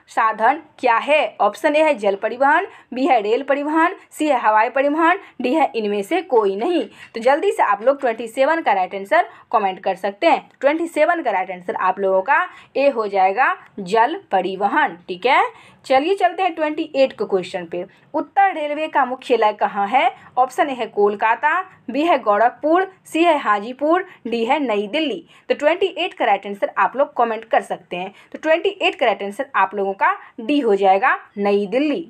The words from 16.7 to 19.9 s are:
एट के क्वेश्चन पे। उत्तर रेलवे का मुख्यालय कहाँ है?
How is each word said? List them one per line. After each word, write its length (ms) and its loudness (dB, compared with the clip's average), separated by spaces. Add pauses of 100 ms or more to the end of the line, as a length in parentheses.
एट 160 2
के 140 -6
क्वेश्चन 400 -4
पे। 200 -8 (280)
उत्तर 400 0
रेलवे 340 -4
का 180 0
मुख्यालय 480 0
कहाँ 340 -2
है? 240 2 (260)